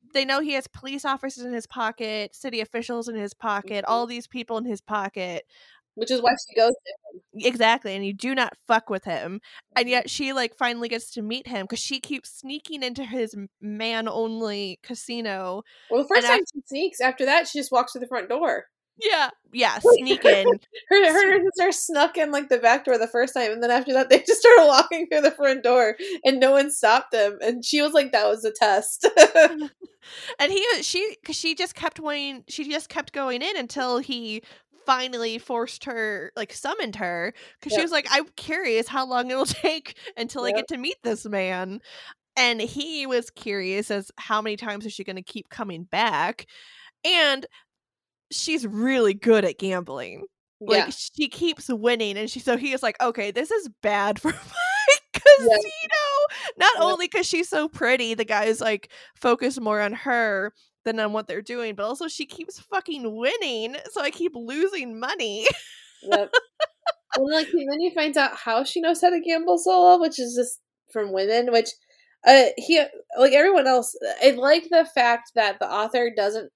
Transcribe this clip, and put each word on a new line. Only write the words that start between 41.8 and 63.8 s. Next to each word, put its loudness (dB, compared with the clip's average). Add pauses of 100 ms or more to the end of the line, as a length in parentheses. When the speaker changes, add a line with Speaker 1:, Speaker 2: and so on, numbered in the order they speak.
Speaker 1:
And 0
he -8
was -4
curious -6
as -8
how -4
many -8
times -10
is -12
she -14
gonna -14
keep -16
coming -12
back. -4 (580)
And 2 (840)
she's -4
really 0
good 4
at -4
gambling. -8 (460)
Like, -
Speaker 2:
Yeah. 2
Speaker 1:
she -8
keeps -6
winning, 0
and -6
she, -12
so 0
he -4
is -6
like, -4
"Okay, -4
this -6
is -4 (140)
bad 0
<laughs> -18
for -2
my -10 (1000)
Speaker 2:
Yeah. 0 (160)
Speaker 1:
casino." - (960)
Not 6
Speaker 2:
Yeah. 0
Speaker 1:
only 0
'cause -2
she's -2
so -2
pretty, 0
the -4
guys, 0
like, -4 (240)
focus 0
more -2
on -2
her -2 (320)
than -2
on -2
what -6
they're -8
doing, -8
but -8
also -8
she -10
keeps -18
fucking -8
winning, -4 (160)